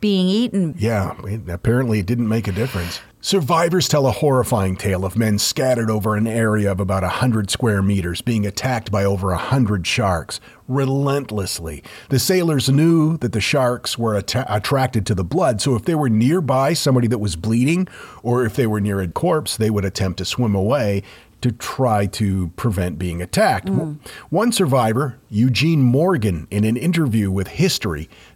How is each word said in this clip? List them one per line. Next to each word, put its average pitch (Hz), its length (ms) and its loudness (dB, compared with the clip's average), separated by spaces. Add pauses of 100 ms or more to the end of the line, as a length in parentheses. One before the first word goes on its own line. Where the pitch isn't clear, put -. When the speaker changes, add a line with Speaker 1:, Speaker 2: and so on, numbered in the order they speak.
Speaker 1:
being 190 280 2
eaten. 196 500 0
Speaker 2:
Yeah, 101 460 -2
it, 98 240 -8
apparently 113 500 0
it 92 80 -2
didn't 120 220 0
make 110 180 0
a 101 60 -2
difference. 92 480 -4 (220)
Survivors 170 680 2
tell 143 180 4
a 127 60 4
horrifying 117 640 2
tale 92 280 -2
of 92 140 -4
men 110 200 2
scattered 120 520 0
over 107 260 0
an 107 100 0
area 107 460 2
of 92 80 -2
about 95 240 0
a 90 40 0
hundred 110 420 0
square 104 320 0
meters 95 400 0
being 110 240 0
attacked 117 440 -4
by 101 140 0
over 98 280 0
a 87 40 0
hundred 104 500 0
sharks 92 540 -2 (280)
relentlessly. 131 1120 -2 (260)
The 135 100 2
sailors 170 520 2
knew 160 480 4
that - 140 -2
the 110 80 -2
sharks 123 580 -2
were 110 180 0
atta-, 127 320 -4
attracted 120 580 0
to 107 80 0
the 90 100 0
blood, 131 360 0
so 139 140 2
if 110 100 -2
they 170 100 0
were 147 140 2
nearby 131 640 2
somebody 127 360 2
that 110 100 0
was 98 180 -4
bleeding 123 520 2 (340)
or 123 240 2
if 107 100 -4
they 127 100 2
were 107 140 0
near 98 200 0
a 95 80 -2
corpse, 160 480 -2
they 107 120 0
would 104 160 0
attempt 95 340 -2
to 92 60 -4
swim 113 300 0
away 101 480 0 (400)
to 123 100 0
try 110 540 0
to 95 500 -2
prevent 90 420 -2
being 87 240 -4
attacked. 160 440 0
Speaker 1:
Mm. 165 320 -2 (300)
Speaker 2:
One 220 240 0
survivor, 131 640 0 (120)
Eugene 131 520 2
Morgan, 123 680 2
in 104 140 0
an 110 120 0
interview 127 540 0
with 95 180 -2
History, 92 640 -2 (240)